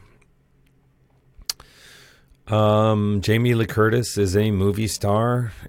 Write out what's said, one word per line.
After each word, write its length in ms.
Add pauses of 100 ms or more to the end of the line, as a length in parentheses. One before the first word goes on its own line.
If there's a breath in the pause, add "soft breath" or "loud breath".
(2500 soft breath)
Um, 760
Jamie 320
Lee 100
Curtis 540
is 180
a 140
movie 380
star. 640 (160 loud breath)